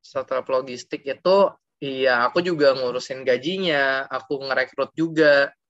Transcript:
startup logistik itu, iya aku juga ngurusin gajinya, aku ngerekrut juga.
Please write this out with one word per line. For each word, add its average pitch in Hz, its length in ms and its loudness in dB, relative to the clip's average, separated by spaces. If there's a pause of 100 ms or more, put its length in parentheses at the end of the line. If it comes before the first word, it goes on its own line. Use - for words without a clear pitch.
startup 131 480 -6
logistik 131 560 -6
itu, 185 480 2 (240)
iya 131 480 0
aku 175 160 0
juga 147 320 2
ngurusin 127 480 -6
gajinya, 135 880 -2
aku 139 320 -8
ngerekrut 131 480 -4
juga. 151 640 2 (140)